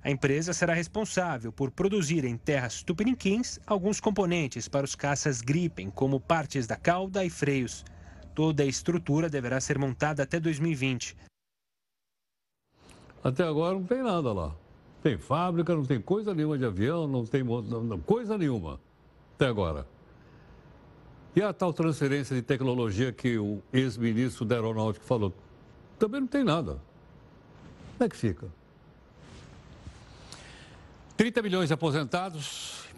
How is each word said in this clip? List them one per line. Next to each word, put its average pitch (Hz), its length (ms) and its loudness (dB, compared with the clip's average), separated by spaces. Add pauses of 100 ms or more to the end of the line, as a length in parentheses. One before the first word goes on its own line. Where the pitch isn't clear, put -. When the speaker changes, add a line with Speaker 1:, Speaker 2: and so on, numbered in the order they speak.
Speaker 1:
A 139 80 -2
empresa 147 440 2
será 170 180 2
responsável 165 800 -2
por 135 180 -2
produzir 175 540 2
em 120 140 -2
terras 131 440 -2
tupiniquins 208 840 0
alguns 202 340 0
componentes 175 680 0
para 139 200 0
os - 80 -6
caças 143 480 0
Gripen, 139 480 0
como 135 280 2
partes 139 480 0
da - 80 -4
cauda 190 480 0
e 180 60 0
freios. 139 560 -2 (500)
Toda 151 280 2
a 139 40 4
estrutura 165 600 0
deverá 131 320 -2
ser 143 180 0
montada 139 440 0
até 170 180 -2
dois 160 180 0
mil 165 140 2
e - 20 -2
vinte. 131 400 -2 (2000)
Speaker 2:
Até 131 220 2
agora 165 300 2
não 190 100 -2
tem 254 180 0
nada 170 300 2
lá. 78 240 -2 (460)
Tem 135 160 2
fábrica, 170 560 0
não 147 100 0
tem 127 160 0
coisa 208 340 -2
nenhuma 151 220 0
de 127 80 0
avião, 123 420 0
não 127 200 0
tem 135 160 0
mo-, 120 180 0
não, 113 240 -4
não, 104 160 -2
coisa 214 380 0
nenhuma 104 420 -2 (560)
até 143 100 4
agora. 85 400 0 (1500)
E 190 60 6
a 208 100 2
tal 175 200 0
transferência 143 640 0
de 123 80 0
tecnologia 123 720 2
que 120 260 0
o 104 240 -2 (100)
ex-ministro 120 720 2
da 117 120 2
Aeronáutica 110 480 0
falou? 104 280 2 (640)
Também 226 260 2
não 262 40 -2
tem 277 160 0
nada. 139 380 0 (1120)
Como 247 140 2
é - 20 2
que - 80 -12
fica? 104 320 -2 (2750)
Trinta 233 240 4
milhões 185 280 2
de 156 60 2
aposentados, 156 1120 -4 (120)